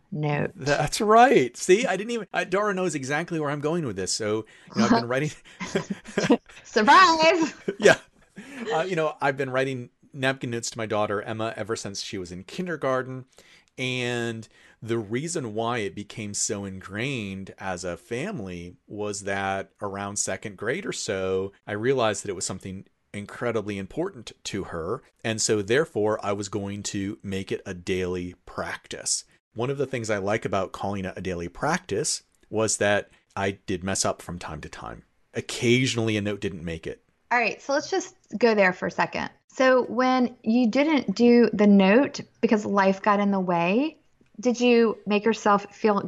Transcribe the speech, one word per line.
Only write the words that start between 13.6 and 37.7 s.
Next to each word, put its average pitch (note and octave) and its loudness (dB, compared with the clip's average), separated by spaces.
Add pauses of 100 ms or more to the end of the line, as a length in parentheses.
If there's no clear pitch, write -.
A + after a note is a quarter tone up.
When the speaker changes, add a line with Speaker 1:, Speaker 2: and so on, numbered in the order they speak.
Speaker 2:
And A#2+ -4 (320)
the A#2 -2
reason B2 -6
why A#2 -2
it G2 -6
became G2+ -10
so G#2 -4
ingrained G2 -8
as F#2 -8
a E2+ -6
family F#2+ -10 (100)
was G#2 -8
that G2 -4 (100)
around G2+ -8
second G2 -6
grade C#3 -4
or - -6
so, F#2+ -2 (140)
I - -10
realized A2 0
that G2+ -8
it F#2 -4
was F#2+ -8
something F#2+ -10 (300)
incredibly G#2 -4
important A#2 -8 (120)
to F#2+ -6
her. F2 -6 (200)
And A2 -2
so G#2+ 2
therefore, G#2+ 0
I G2+ -2
was G2+ -6
going G2+ -6
to G2+ -6
make G2 -6
it A2+ -4
a G2 -8
daily F2+ -4 (140)
practice. - -8 (300)
One B2 -4
of C#3 -6
the C#3 -2
things A#2 -4
I G#2+ 0
like G2+ 0
about F#2+ -2
calling G2 -4
it F#2 -8
a - -10
daily F2 -4
practice C#3+ -4 (260)
was G#2+ 0
that G2+ 0 (240)
I G2 -2
did F2+ -4
mess F#2+ -2
up G2 -2
from F2 -12
time D2+ -12
to D2+ -16
time. - -14 (320)
Occasionally, A#2 2
a G2+ -2
note G2+ -4
didn't F2 -6
make E2 -8
it. - -10 (280)
Speaker 1:
All A#3+ 2
right, A3 -2
so C#4 -6